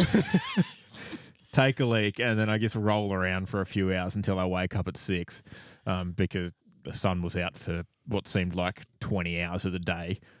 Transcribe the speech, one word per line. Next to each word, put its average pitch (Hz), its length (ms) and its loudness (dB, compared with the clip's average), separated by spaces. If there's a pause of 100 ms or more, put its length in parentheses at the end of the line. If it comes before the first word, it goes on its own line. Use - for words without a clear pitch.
<laughs> - 40 6 (1500)
Take 135 280 4
a 131 60 4
leak, 107 340 2
and 117 180 2
then 107 120 2
I 107 80 2
just 107 180 0
roll 104 360 2
around 92 360 0
for 101 120 0
a 95 60 -2
few 95 260 2
hours 92 220 0
until 98 240 0
I 92 60 2
wake 92 320 0
up 92 100 -2
at - 100 -6
six, - 460 -4 (440)
um, 90 260 -2
because 87 400 0 (320)
the - 80 -8
sun 90 300 0
was 87 140 -4
out 87 200 -4
for 85 280 -6 (220)
what 101 220 -2
seemed 90 260 0
like 90 280 -2 (180)
twenty 87 400 -2
hours 85 240 -4
of 92 80 -2
the 92 60 -4
day 85 420 -4 (200)